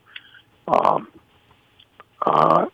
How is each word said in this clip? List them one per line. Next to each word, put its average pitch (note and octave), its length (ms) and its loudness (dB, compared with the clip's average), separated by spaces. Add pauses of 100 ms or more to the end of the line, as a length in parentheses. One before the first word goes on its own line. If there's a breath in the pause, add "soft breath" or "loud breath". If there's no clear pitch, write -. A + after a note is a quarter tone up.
(680 loud breath)
Um, - 400 0 (1120)
uh, - 520 2